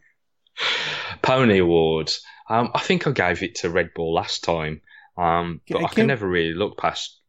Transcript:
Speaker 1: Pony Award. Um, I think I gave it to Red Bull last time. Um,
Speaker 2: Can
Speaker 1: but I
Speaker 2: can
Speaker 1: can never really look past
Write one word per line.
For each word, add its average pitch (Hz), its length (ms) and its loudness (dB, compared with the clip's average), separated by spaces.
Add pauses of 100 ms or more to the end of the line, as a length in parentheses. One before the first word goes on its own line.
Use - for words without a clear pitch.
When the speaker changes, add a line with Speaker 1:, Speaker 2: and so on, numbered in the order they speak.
(1200)
Speaker 1:
Pony 131 380 4
Award. 80 540 2 (360)
Um, 117 260 0
I - 60 -2
think 180 260 0
I 156 40 0
gave 92 320 0
it - 140 -6
to 90 140 -4
Red 85 220 0
Bull 82 220 -4
last - 300 -4
time. 78 360 -2 (380)
Um, 85 480 0
Speaker 2:
Can - 80 -6
Speaker 1:
but 82 100 -2
I 80 40 0
Speaker 2:
can - 80 -10
Speaker 1:
can 220 100 4
never 110 220 -2
really 82 260 0
look 95 240 -4
past - 500 -4